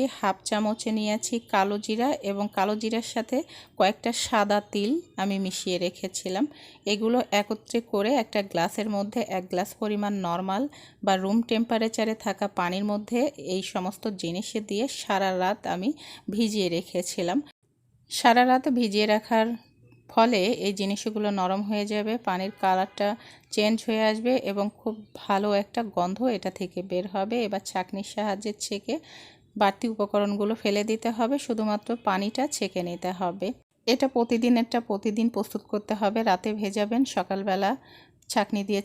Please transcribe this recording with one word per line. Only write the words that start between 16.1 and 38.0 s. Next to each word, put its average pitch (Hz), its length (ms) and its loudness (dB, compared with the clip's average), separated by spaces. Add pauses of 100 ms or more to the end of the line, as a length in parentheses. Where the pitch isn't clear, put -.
ভিজিয়ে 208 420 2
রেখেছিলাম। 180 600 -2 (720)
সারা 247 400 6
রাত 262 140 4 (140)
ভিজিয়ে 208 360 2
রাখার 220 320 2 (640)
ফলে 226 300 6 (260)
এই 202 140 0
জিনিসগুলো 208 480 -2 (120)
নরম 190 280 2
হয়ে 208 240 0
যাবে, 208 200 0 (140)
পানির 190 260 -2 (100)
কালারটা 190 460 2 (460)
চেঞ্জ 214 220 4 (100)
হয়ে 220 240 2
আসবে 220 220 0 (180)
এবং 202 160 0 (140)
খুব 220 140 -4 (280)
ভালো 202 260 0 (140)
একটা 220 180 -6 (140)
গন্ধ 185 240 0 (180)
এটা 185 220 -6
থেকে 180 200 -6 (120)
বের 180 140 -2 (100)
হবে। 214 220 -2 (100)
এবার 202 240 -4
ছাঁকনির 196 440 -6
সাহায্যে 208 380 -2 (120)
ছেঁকে 214 300 -4 (640)
বাড়তি 202 380 2
উপকরণগুলো 202 580 0 (100)
ফেলে 202 280 2
দিতে 220 200 -2
হবে, 233 260 0 (100)
শুধুমাত্র 214 420 0 (200)
পানিটা 202 340 0 (120)
ছেঁকে 190 340 -4
নিতে 175 220 -6 (100)
হবে। 185 280 -2 (380)
এটা 254 280 4
প্রতিদিনেরটা 233 640 2 (100)
প্রতিদিন 214 460 0
প্রস্তুত - 280 -4 (100)
করতে 214 280 -2
হবে। 214 180 2 (120)
রাতে 185 200 2 (100)
ভেজাবেন, 208 420 0 (140)
সকালবেলা 196 540 0 (600)